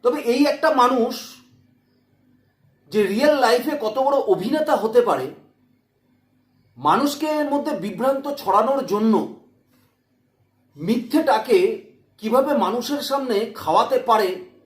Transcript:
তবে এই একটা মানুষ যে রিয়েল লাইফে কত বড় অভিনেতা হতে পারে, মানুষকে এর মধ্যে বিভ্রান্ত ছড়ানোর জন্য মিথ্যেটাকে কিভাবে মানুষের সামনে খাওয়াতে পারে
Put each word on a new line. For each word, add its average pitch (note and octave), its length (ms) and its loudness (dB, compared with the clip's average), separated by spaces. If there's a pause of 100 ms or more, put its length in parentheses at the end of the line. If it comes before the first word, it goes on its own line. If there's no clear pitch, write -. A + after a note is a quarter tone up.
তবে B3 140 0 (140)
এই C4+ 100 2 (100)
একটা C#4 160 0 (140)
মানুষ B3 320 2 (1800)
যে G#3+ 80 2 (120)
রিয়েল D4 220 4 (100)
লাইফে B3 300 2 (100)
কত G#3+ 120 -4 (100)
বড় D#4+ 100 2 (160)
অভিনেতা C4+ 500 0
হতে A3 260 4
পারে, C3 180 -2 (1500)
মানুষকে G#3+ 500 0 (140)
এর C#4+ 120 -2
মধ্যে C#4+ 200 -2 (120)
বিভ্রান্ত B3+ 420 -2 (140)
ছড়ানোর A3 400 0 (120)
জন্য G#3+ 220 2 (1600)
মিথ্যেটাকে A#3+ 840 0 (600)
কিভাবে C4 320 0 (120)
মানুষের B3 460 -4
সামনে C4 260 -2 (240)
খাওয়াতে A#3 380 2 (100)
পারে A3 200 2 (380)